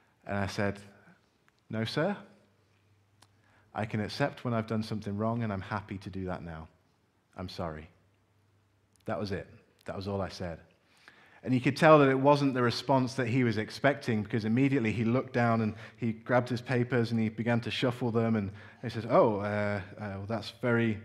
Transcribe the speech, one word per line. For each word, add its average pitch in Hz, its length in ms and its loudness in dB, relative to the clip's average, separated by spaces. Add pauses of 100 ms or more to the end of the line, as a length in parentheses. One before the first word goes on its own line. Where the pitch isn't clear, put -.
(260)
and 101 120 -6
I 98 100 -2
said, 101 320 -4 (920)
"No, 110 140 -4
sir. 165 320 -2 (1600)
I 107 120 -2
can 110 160 -2
accept 139 420 -2
when 123 100 -2
I've 110 140 -2
done 110 160 -2
something 101 340 -6
wrong, 117 260 -2
and 107 100 -2
I'm 95 80 -4
happy 101 380 -6
to 101 100 -14
do 92 160 -8
that 90 180 -6
now. 82 240 -12 (680)
I'm 92 120 -8
sorry." 80 400 -8 (1160)
That 110 140 -4
was 101 120 -6
it. 85 160 -6 (380)
That - 100 -10
was 98 120 -8
all 98 140 -2
I 90 80 -4
said. 85 300 -8 (840)
And 127 120 0
you 123 60 2
could 131 140 0
tell 160 220 10
that 139 120 8
it 131 100 2
wasn't 139 340 4
the 127 80 0
response 123 540 2
that 127 120 -2
he 127 160 2
was 110 140 2
expecting, 117 640 0
because 104 240 -2
immediately 123 460 2
he 110 120 -2
looked 120 300 0
down 117 280 4
and 107 120 0 (240)
he 117 140 -2
grabbed 123 380 0
his 120 120 -2
papers 120 480 0
and 113 100 0
he 110 100 2
began 117 320 0
to 113 100 -6
shuffle 120 400 -2
them, 113 240 2
and 98 160 -2 (320)
he 123 60 -6
says, 113 200 -6
"Oh, 127 300 4
uh, 104 420 -2 (160)
uh, - 20 -12
well, 98 280 -8
that's 110 240 -6 (100)
very 117 440 2